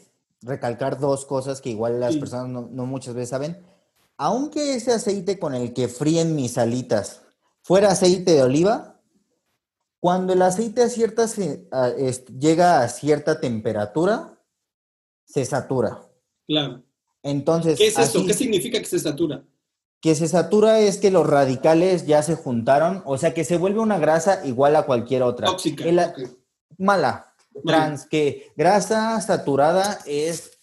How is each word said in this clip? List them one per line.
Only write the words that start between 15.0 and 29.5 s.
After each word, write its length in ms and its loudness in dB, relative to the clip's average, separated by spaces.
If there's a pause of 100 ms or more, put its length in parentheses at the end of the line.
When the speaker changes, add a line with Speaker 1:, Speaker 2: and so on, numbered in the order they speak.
Speaker 1:
se 200 -4
satura. 560 -2 (460)
Speaker 2:
Claro. 360 -4 (380)
Speaker 1:
Entonces, 560 0
Speaker 2:
¿Qué 100 4
es 120 0
eso? 200 2
Speaker 1:
así 60 0
Speaker 2:
¿Qué 80 2
significa 460 -2
que 60 -8
se 140 -4
satura? 440 -4 (580)
Speaker 1:
Que 140 2
se 140 -2
satura 500 4
es 180 2
que 140 2
los 160 4
radicales 800 2
ya 160 4
se 120 -2
juntaron, 680 0
o 120 -4
sea, 160 0
que 100 -2
se 140 0
vuelve 220 0
una 200 0
grasa 480 2
igual 300 2
a 60 4
cualquier 400 0
otra. 240 -2
Speaker 2:
Tóxica. 360 -4
Speaker 1:
El 160 2
a-, 80 2 (100)
Speaker 3:
Ok. 20 -14 (580)
Speaker 1:
mala, 560 -2 (300)
Speaker 2:
Mala. 140 2
Speaker 1:
trans, 280 -2
que 500 -2
grasa 640 0
saturada 880 0